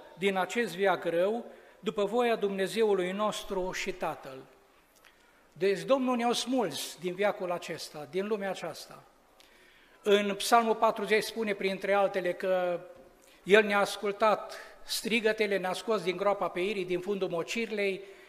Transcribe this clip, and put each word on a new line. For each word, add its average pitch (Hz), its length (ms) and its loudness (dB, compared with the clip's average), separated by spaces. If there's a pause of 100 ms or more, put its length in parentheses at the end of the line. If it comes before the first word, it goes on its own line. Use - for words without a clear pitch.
(180)
din 190 200 2
acest 185 380 0
veac 185 280 2
rău, 185 420 0 (340)
după 208 260 -2
voia 233 300 2
Dumnezeului 190 760 2
nostru 190 600 -2
și - 200 -6
Tatăl.” 139 520 -8 (1120)
Deci 185 260 0
Domnul 254 360 2
ne-a 240 160 2
smuls 226 680 -2
din 175 160 -6
veacul 190 360 -2
acesta, 156 580 -8
din 185 180 -4
lumea 202 220 -4
aceasta. - 540 -10 (1000)
În 202 340 4
Psalmul 226 400 4
patruzeci 214 480 2
spune, 214 300 -4
printre 190 400 -2
altele, 190 400 2
că 180 460 0 (640)
El 208 200 8
ne-a 202 160 2
ascultat 202 800 0 (260)
strigătele, 214 760 0
ne-a 185 160 -2
scos 202 300 -2
din 175 140 -2
groapa 196 300 0
peirii, 185 380 -2
din 180 140 -2
fundul 185 300 -4
mocirlei 196 720 -2 (280)